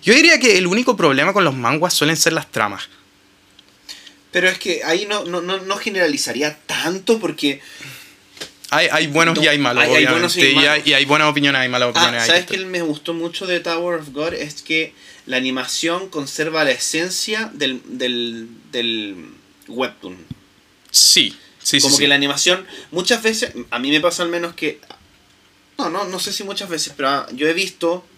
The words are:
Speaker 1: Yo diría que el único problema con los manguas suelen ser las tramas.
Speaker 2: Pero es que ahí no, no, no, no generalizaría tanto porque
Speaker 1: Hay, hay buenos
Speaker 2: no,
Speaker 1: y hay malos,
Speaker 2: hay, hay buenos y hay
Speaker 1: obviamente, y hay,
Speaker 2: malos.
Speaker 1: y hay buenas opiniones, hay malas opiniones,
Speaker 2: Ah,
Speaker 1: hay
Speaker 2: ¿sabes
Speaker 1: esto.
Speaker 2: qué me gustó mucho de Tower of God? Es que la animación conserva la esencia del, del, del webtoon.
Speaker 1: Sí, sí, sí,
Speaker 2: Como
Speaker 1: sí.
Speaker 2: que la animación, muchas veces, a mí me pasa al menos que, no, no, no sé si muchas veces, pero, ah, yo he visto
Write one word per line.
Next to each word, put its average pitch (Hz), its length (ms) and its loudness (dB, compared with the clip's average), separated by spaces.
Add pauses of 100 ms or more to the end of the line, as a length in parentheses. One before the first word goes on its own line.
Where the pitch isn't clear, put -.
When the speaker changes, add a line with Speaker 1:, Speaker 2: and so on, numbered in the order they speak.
Speaker 1:
Yo 220 100 6
diría 320 240 8
que 220 200 6
el 185 100 2
único 240 280 2
problema 151 360 4
con 202 100 2
los 143 140 2
manguas 139 380 0
suelen 156 240 2
ser 160 160 2
las - 180 -6
tramas. 101 360 -2 (1400)
Speaker 2:
Pero 180 180 2
es 185 100 -2
que 165 260 -4
ahí 180 240 0
no, 208 160 -4
no, 175 180 -4
no, 190 160 -4
no 190 180 -6
generalizaría 151 800 -2 (100)
tanto 190 520 -2
porque 147 420 -4 (1080)
Speaker 1:
Hay, 156 200 2
hay 160 180 2
buenos 160 280 4
Speaker 2:
no, 151 80 0
Speaker 1:
y 151 40 6
hay 147 100 4
malos, 127 260 2
Speaker 2:
hay, - 120 4
hay 151 100 6
buenos 165 300 2
y 175 40 0
hay 139 60 6
Speaker 1:
obviamente, 139 160 6
y - 20 6
hay, 143 40 6 (100)
Speaker 2:
malos. 143 80 -2
Speaker 1:
y 147 80 4
hay 139 100 4
buenas 151 240 4
opiniones, 143 320 2
hay 127 80 0
malas 123 220 2
opiniones, 120 300 2
Speaker 2:
Ah, - 20 2
Speaker 1:
hay 113 60 2
Speaker 2:
¿sabes 175 140 4
Speaker 1:
esto. 190 120 -6
Speaker 2:
qué 190 100 -6
me 180 160 -6
gustó 160 320 -6
mucho 170 340 -8
de 175 140 -2
Tower 170 400 -4
of 151 120 -16
God? 151 200 -4
Es - 300 -10
que 160 320 -4 (320)
la 131 100 -6
animación 135 720 -4
conserva 156 560 -4
la 139 60 2
esencia 185 800 -4
del, 135 320 -6
del, 120 640 -6 (240)
del 110 440 -6 (520)
webtoon. 110 480 -8 (760)
Speaker 1:
Sí, - 460 4 (260)
sí, 143 180 0
sí, - 0 -
Speaker 2:
Como 143 160 4
Speaker 1:
sí. 143 60 2
Speaker 2:
que 143 60 4
la 139 60 6
animación, 143 500 0 (260)
muchas 202 320 0
veces, 220 300 -2 (180)
a 120 80 -6
mí 131 120 -2
me 151 100 2
pasa 175 220 0
al 170 80 -2
menos 170 240 -6
que, - 260 -6 (1000)
no, 190 120 -4
no, 190 160 -4
no 185 120 -8
sé 196 140 -6
si - 100 -8
muchas 196 280 -10
veces, 156 260 -6
pero, 139 140 -2
ah, 143 220 -2
yo 139 160 -2
he 165 40 0
visto 180 540 -4 (120)